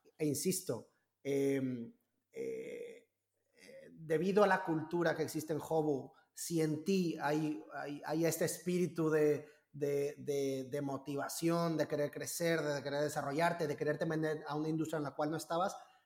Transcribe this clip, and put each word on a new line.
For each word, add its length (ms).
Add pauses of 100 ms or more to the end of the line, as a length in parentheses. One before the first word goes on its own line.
(160)
e 80
insisto, 680 (300)
em, 720 (400)
eh, 760 (480)
eh, 360
debido 500
a 40
la 180
cultura 500
que 100
existe 280
en 80
Hobu, 500 (220)
si 300
en 200
ti 380
hay, 420 (120)
hay, 320
hay 180
este 220
espíritu 640
de, 360 (240)
de, 460
de, 540
de 100
motivación, 960
de 100
querer 240
crecer, 520
de 200
querer 200
desarrollarte, 640
de 100
quererte 300
meter 420
a 60
una 160
industria 260
en 80
la 100
cual 160
no 60
estabas, 400 (300)